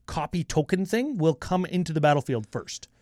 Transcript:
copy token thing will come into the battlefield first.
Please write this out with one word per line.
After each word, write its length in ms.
copy 400
token 400
thing 320
will 180
come 300
into 260
the 80
battlefield 520
first. 360